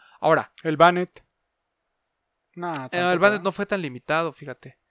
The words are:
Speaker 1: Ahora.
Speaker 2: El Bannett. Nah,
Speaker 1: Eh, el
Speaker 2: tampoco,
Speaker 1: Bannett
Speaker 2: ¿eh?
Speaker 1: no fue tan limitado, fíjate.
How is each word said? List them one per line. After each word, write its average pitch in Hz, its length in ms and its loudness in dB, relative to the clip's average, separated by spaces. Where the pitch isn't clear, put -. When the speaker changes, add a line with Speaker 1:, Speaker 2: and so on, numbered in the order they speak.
Speaker 1:
Ahora. 147 420 2
Speaker 2:
El 156 160 -4
Bannett. 175 460 4
Nah, 165 300 -8
Speaker 1:
Eh, - 0 -
el 127 60 -14
Speaker 2:
tampoco, 180 300 0
Speaker 1:
Bannett 202 200 2
Speaker 2:
¿eh? - 20 -14
Speaker 1:
no 190 80 -4
fue 202 140 -6
tan 196 160 -4
limitado, 151 500 -4
fíjate. 135 460 -18